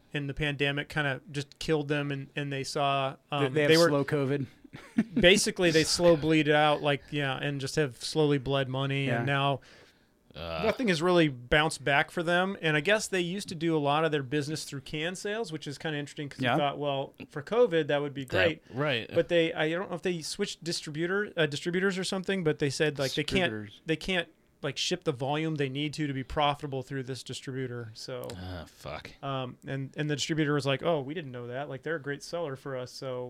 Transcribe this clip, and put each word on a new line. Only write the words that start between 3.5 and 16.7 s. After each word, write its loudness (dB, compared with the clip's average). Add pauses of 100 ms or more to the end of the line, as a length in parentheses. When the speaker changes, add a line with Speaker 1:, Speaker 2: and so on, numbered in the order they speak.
Speaker 2:
they 4
have 4
Speaker 1:
they 10
were 8
Speaker 2:
slow 2
covid. 0 (320)
<laughs> -2
Speaker 1:
basically, 6
they 6
slow 6
bleed 4
it 6
out, 4
like, 0
yeah, -2
and -4
just -6
have 0
slowly 2
bled 0
money, 0
Speaker 2:
Yeah. 2
Speaker 1:
and 0
now 2 (760)
Speaker 3:
Uh. -6
Speaker 1:
nothing 2
has 2
really 6
bounced 0
back 2
for -4
them. 2
And 2
I 4
guess 0
they 0
used -4
to -8
do 0
a 2
lot 2
of 0
their 0
business -4
through -10
can -6
sales, -6
which -8
is -8
kinda -4
interesting -8
'cause -14
Speaker 2:
Yeah. 4
Speaker 1:
you 4
thought, 0